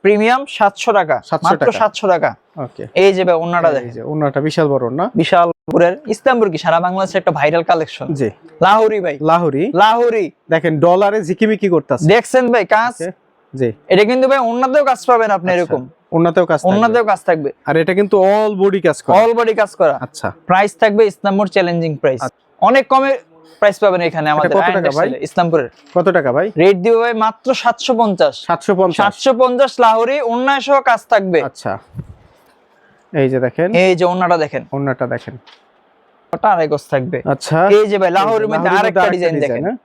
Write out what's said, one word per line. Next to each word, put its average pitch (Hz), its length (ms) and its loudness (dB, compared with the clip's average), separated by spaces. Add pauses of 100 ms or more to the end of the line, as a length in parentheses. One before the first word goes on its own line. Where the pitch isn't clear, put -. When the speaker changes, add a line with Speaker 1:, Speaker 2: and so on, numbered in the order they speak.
Speaker 1:
প্রিমিয়াম 214 380 2 (160)
সাতশো 208 420 0
টাকা। 156 180 0 (120)
Speaker 2:
সাতশো 170 160 -4
Speaker 1:
মাত্র 160 200 0
Speaker 2:
টাকা। 226 140 0
Speaker 1:
সাতশো 214 340 -2
টাকা। 156 180 0 (340)
Speaker 2:
ওকে। - 180 -16 (200)
Speaker 1:
এই 196 140 6
যে 185 100 0
ভাই 175 140 2
ওড়নাটা 170 280 0
Speaker 2:
এই 151 60 0
Speaker 1:
দেখেন। 120 200 -6
Speaker 2:
যে 117 140 -12
ওড়নাটা 147 380 -2
বিশাল 156 260 0
বড় 127 140 0
ওড়না। 147 180 -4 (100)
Speaker 1:
বিশাল 170 320 2 (240)
পুরের 175 220 2 (200)
ইসলামপুর 240 400 0
কি 160 40 -6
সারা 170 220 0
বাংলাদেশে 185 420 -2
একটা 175 180 0
ভাইরাল 156 240 0
কালেকশন। 160 440 -4 (120)
Speaker 2:
জি। 117 100 0 (360)
Speaker 1:
লাহোরি 220 400 2
ভাই। 147 100 -4 (140)
Speaker 2:
লাহোরি। 165 340 0 (180)
Speaker 1:
লাহোরি। 226 440 2 (280)
Speaker 2:
দেখেন 160 200 0 (120)
ডলারে 202 420 2
ঝিকিমিকি 208 420 -2
করতাছে। 151 440 0
Speaker 1:
দেখছেন 247 400 2
ভাই 226 100 2 (120)
কাজ? 233 180 0
Speaker 2:
ওকে। 170 160 -8 (440)
জি। 131 160 -2 (220)
Speaker 1:
এটা 185 180 4
কিন্তু 262 220 0
ভাই 269 160 2
ওড়নাতেও 254 420 0
কাজ 247 100 -2 (100)
পাবেন 226 280 2
আপনি 175 140 -4
Speaker 2:
আচ্ছা। 175 100 0
Speaker 1:
এরকম। 160 200 -4 (320)
Speaker 2:
ওড়নাতেও 170 380 2
কাজ 151 80 0
থাকবে। 180 120 0
Speaker 1:
ওড়নাতেও 226 400 2
কাজ 185 80 -2 (100)
থাকবে। 156 200 -2 (180)
Speaker 2:
আর 147 140 0
এটা 180 180 -2
কিন্তু 202 160 0 (160)
all 214 200 0 (100)
body 196 260 0
কাজ 147 160 0
করা। - 160 0
Speaker 1:
All 226 200 4
body 226 220 0
কাজ 202 180 -2
করা। 151 160 2 (100)
Speaker 2:
আচ্ছা। - 220 -10 (220)
Speaker 1:
প্রাইস 196 220 2 (100)
থাকবে 214 200 2 (100)
ইসলামপুর 196 440 -2
চ্যালেঞ্জিং 170 360 0 (100)
প্রাইস। 131 240 0
Speaker 2:
আচ্ছা। - 140 -10 (300)
Speaker 1:
অনেক 262 240 2
কমে 269 180 2 (480)
প্রাইস 202 240 2
পাবেন 185 260 2
এখানে 156 180 -4
Speaker 2:
এটা 151 60 2
Speaker 1:
আমাদের 151 180 0
Speaker 2:
কত 190 120 2
Speaker 1:
আয়ন 180 140 0
Speaker 2:
টাকা 185 40 -2
ভাই? - 20 -4
Speaker 1:
টেক্সটাইলে, 151 340 -2 (100)
ইসলামপুরে। 165 400 0 (280)
Speaker 2:
কত 175 120 2 (100)
টাকা 139 200 0
ভাই? 180 100 0 (140)
Speaker 1:
রেট 190 220 4
দিব 226 200 2
ভাই 240 100 -2 (120)
মাত্র 220 220 -6 (140)
সাতশো 240 400 -2
পঞ্চাশ। 170 340 0 (140)
Speaker 2:
সাতশো 175 300 0
পঞ্চাশ। 180 220 0
Speaker 1:
সাতশো 202 300 0 (100)
পঞ্চাশ 254 300 2 (120)
লাহোরি, 233 340 2 (140)
ওড়না 262 240 -2 (100)
সহ 277 120 2 (120)
কাজ 226 120 0 (100)
থাকবে। 190 280 2 (100)
Speaker 2:
আচ্ছা। - 220 -10 (1400)
এই 139 180 2
যে 131 140 0
দেখেন। 160 240 -2 (140)
Speaker 1:
এই 190 160 4
যে 180 120 2
ওড়নাটা 180 320 0
দেখেন। 127 200 -6 (100)
Speaker 2:
ওড়নাটা 139 400 -4
দেখেন। 120 220 -12 (1000)
Speaker 1:
ওটা - 200 -2
আড়াই 165 180 0
গজ 147 120 -4 (100)
থাকবে। 131 240 -4 (160)
Speaker 2:
আচ্ছা। 151 240 -4 (200)
Speaker 1:
এই 214 140 4
যে 202 100 -2
ভাই, 180 160 0
লাহোরের 214 280 0
Speaker 2:
এই - 20 -4
যে 208 40 -4
Speaker 1:
মধ্যে 170 180 -2
Speaker 2:
লাহোরের 190 120 2
Speaker 1:
আরেকটা 196 200 0
Speaker 2:
মধ্যে 180 80 2
আরেকটা 185 60 -2
Speaker 1:
ডিজাইন 175 200 -2
Speaker 2:
ডিজাইন, 143 160 -2
Speaker 1:
দেখেন। 120 140 -4
Speaker 2:
হ্যাঁ? 233 200 -6